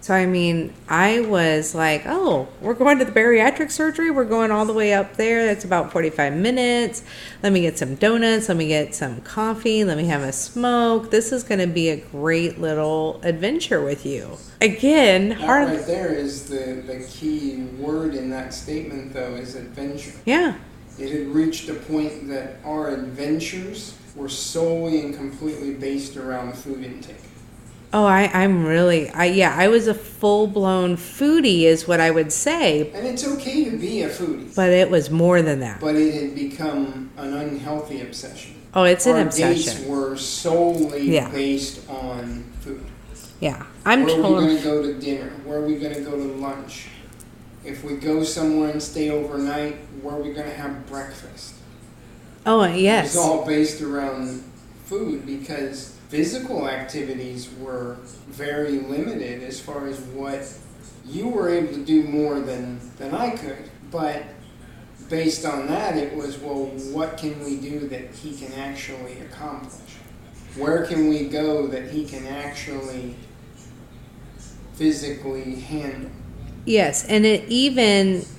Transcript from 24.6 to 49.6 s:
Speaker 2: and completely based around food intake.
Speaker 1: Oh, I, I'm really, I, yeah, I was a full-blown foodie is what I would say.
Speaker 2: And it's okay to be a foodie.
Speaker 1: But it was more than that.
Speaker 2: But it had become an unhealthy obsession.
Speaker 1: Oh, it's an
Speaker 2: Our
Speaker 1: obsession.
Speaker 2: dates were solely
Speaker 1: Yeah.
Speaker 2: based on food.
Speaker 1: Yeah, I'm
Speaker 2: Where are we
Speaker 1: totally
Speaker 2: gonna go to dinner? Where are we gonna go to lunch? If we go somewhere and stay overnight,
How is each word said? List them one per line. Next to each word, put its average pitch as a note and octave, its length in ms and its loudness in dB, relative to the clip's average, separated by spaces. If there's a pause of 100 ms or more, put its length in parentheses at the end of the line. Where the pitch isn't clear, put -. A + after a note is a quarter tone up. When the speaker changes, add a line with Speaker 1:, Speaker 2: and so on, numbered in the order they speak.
Speaker 2:
and C#3+ 140 -6
completely C#3 580 -6
based C3+ 440 -6
around B2+ 380 -6
food C3 300 -8
intake. - 320 -14 (760)
Speaker 1:
Oh, G#3 120 6
I, G3 280 6
I'm F#3 320 6
really, E3 460 4
I, E3 160 2
yeah, F3+ 320 6
I F#3 100 6
was A3 200 6
a G#3 60 2
full-blown G3+ 1000 2
foodie C4+ 680 4
is D#3+ 240 8
what E3+ 120 4
I E3 120 6
would D#3 200 2
say. F3+ 600 2
Speaker 2:
And G#3+ 120 -6
it's B3+ 200 -4
okay C#4+ 380 0
to A3+ 120 -4
be G3+ 260 -2
a - 60 -2
foodie. D3+ 460 -6
Speaker 1:
But F#3 160 4
it F3+ 180 8
was D#3 220 2
more E3+ 320 6
than D3 180 2
that. G#2+ 200 -6
Speaker 2:
But D3+ 160 2
it D#3 180 4
had C#3+ 220 -4
become C#3 800 -4
an C#3 180 -8
unhealthy D3 680 -6
obsession. - 540 -14 (180)
Speaker 1:
Oh, F#3 120 4
it's F3+ 220 6
an B3 100 8
Speaker 2:
Our A3+ 60 6
Speaker 1:
obsession. D#3+ 540 2
Speaker 2:
dates C3 120 -8
were C3+ 280 -2
solely E3 960 2
Speaker 1:
Yeah. C#3+ 200 4
Speaker 2:
based C#3 500 -2 (100)
on B2 540 -8 (160)
food. - 240 -12 (560)
Speaker 1:
Yeah, C#3+ 240 -4 (200)
I'm B3+ 200 6
Speaker 2:
Where E3 100 4
are - 20 4
we D#3+ 60 4
Speaker 1:
totally F#3 320 6
Speaker 2:
gonna D3+ 80 2
go D3 200 2
to C#3 120 -2
dinner? C3+ 360 -6 (140)
Where D3 140 -6
are D3+ 80 -2
we D3+ 100 0
gonna D3 240 -6
go C#3+ 120 -8
to C#3 100 -4 (180)
lunch? C3+ 460 -10 (800)
If C#3 200 -12
we C#3+ 100 -6
go D#3 280 0
somewhere D#3 480 2
and D3+ 120 0
stay D3+ 280 -2
overnight, D3 640 -2 (260)